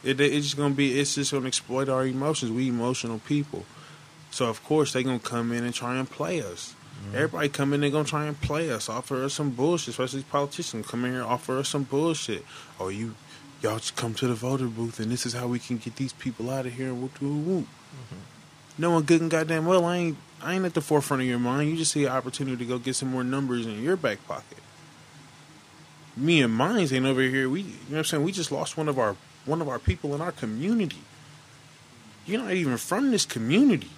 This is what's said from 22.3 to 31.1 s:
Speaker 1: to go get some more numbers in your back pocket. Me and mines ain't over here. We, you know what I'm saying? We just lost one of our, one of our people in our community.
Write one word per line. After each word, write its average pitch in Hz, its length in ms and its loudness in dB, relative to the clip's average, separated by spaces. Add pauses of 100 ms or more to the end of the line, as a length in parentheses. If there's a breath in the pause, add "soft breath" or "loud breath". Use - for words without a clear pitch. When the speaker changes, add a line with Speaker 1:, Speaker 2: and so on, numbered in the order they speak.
Speaker 1:
to 120 80 -4
go 123 140 -2
get 127 160 -4
some 131 160 -2
more 127 120 -2
numbers 123 440 0
in 110 160 -4
your 180 140 2
back 120 300 -2
pocket. - 300 -10 (1600)
Me 151 260 6
and 117 120 6
mines 160 400 4
ain't 131 120 2
over 131 160 4
here. 131 280 2
We, 170 120 0
you 190 60 -8
know - 60 -14 (160)
what 147 100 -2
I'm 156 60 0
saying? 151 180 0
We 185 80 2
just 180 200 -4
lost 151 260 -4
one 156 120 0
of 135 100 0
our, 104 160 2 (300)
one 160 160 0
of 147 80 -2
our 120 100 -4
people 160 360 0
in 151 60 -4
our 175 100 -2
community. 151 680 0 (1300)